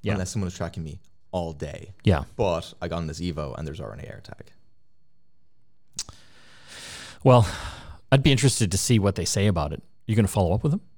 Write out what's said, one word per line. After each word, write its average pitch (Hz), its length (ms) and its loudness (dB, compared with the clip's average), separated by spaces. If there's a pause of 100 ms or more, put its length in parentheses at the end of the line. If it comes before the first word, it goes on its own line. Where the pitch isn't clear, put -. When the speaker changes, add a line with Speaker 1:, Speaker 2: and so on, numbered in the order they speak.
Speaker 1:
Yeah. 101 100 -2
Speaker 2:
Unless 92 180 -4
someone 98 180 -4
is 90 80 -10
tracking 87 260 -8
me 80 160 -10 (320)
all 85 220 -4
day. 73 400 -12 (120)
Speaker 1:
Yeah. 85 200 4 (120)
Speaker 2:
But 87 440 0
I 85 80 -6
got 82 100 -4
on 82 80 -4
this 78 140 -8
Evo 76 360 -6
and 78 100 -8
there's 76 140 -10
already 52 260 -12
an - 80 -14
AirTag. - 340 -18 (2750)
Speaker 1:
Well, 123 240 8 (640)
I'd 135 120 6
be 147 100 6
interested 120 400 2
to 98 60 0
see 120 200 4
what 98 160 2
they 85 120 -4
say 101 200 0
about 80 260 0
it. - 100 -10 (240)
You 110 100 0
gonna 107 120 4
follow 90 260 2
up 113 80 0
with 147 100 2
them? 196 80 0 (160)